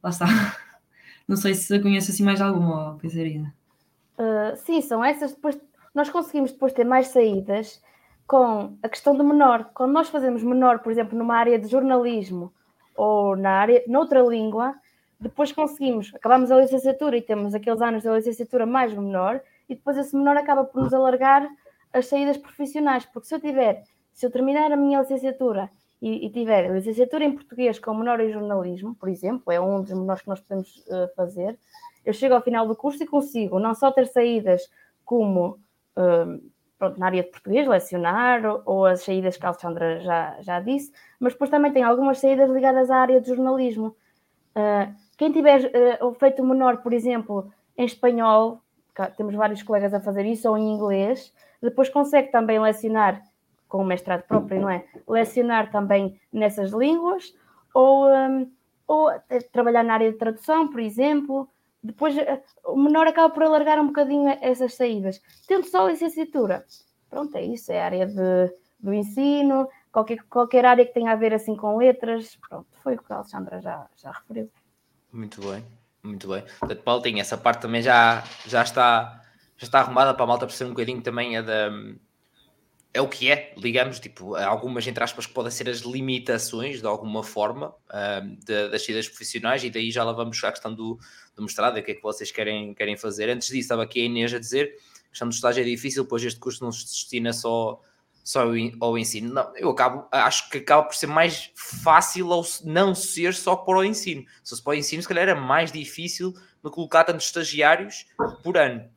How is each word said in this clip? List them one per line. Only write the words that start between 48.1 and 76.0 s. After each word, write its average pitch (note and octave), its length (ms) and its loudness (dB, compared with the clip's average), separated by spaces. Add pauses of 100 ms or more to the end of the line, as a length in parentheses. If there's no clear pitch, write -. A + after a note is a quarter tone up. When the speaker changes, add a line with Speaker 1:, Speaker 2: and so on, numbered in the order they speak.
Speaker 2:
cá F#3+ 160 -6
temos G#3 240 -6
vários G#3 280 0
colegas G3+ 300 0
a G3+ 80 -2
fazer G3+ 240 -4
isso, A3+ 240 -2
ou G#3+ 80 2
em G#3+ 160 0
inglês, G#3 580 -2 (300)
depois B3 300 2
consegue C#4+ 420 2
também A3 260 2
lecionar G#3+ 640 2 (460)
com F#3+ 140 -2
o - 20 0
mestrado F3+ 380 -2
próprio, G3 380 -2
não G3 100 -2
é? F3+ 120 -4 (240)
Lecionar A3+ 640 0
também G3 480 0 (140)
nessas G#3 400 -2
línguas, E4+ 600 0 (400)
ou, C4+ 320 8
hum, C4+ 440 4 (360)
ou D#4 220 2
até - 320 -4
trabalhar A#3 440 2
na A3+ 80 0
área A3 180 2
de A3 60 -8
tradução, C#4+ 520 0
por C4+ 120 -8
exemplo. C4+ 680 -2 (360)
Depois, C#4+ 340 -2
eh, C4+ 260 -2 (220)
o - 120 -4
menor D4+ 300 4
acaba D#4+ 220 6
por D#4+ 140 0
alargar D4+ 360 4
um D4 100 2
bocadinho C#4+ 400 2 (120)
essas B3+ 340 -2
saídas. G3+ 460 -4 (260)
Tendo F#4 200 0
só F#4 200 2
licenciatura, D#4 800 -2 (460)
pronto, D4 260 -8
é - 80 -8
isso, A#3 280 -10
é G#3 100 -2
a - 20 -4
área F#3 220 -2
de, F#3 480 0 (240)
do G3 160 -6
ensino, C4+ 720 0 (240)
qualquer, A3+ 260 -2 (120)
qualquer A#3+ 340 4
área B3 220 8
que - 80 -14
tenha A3+ 180 0
a A3 40 2
ver A3 180 0
assim A3 200 -4
com G#3+ 220 -2
letras, A#3 600 0 (100)
pronto, - 200 -16 (140)
foi C4 120 -2
o A#3 80 -14
que - 100 -14
a G#2 40 -8
Alexandra - 440 -12
já, - 260 -12 (100)
já - 160 -20
referiu. A2 380 -14 (640)
Speaker 3:
Muito A2 280 -14
bem, G2 240 -10 (380)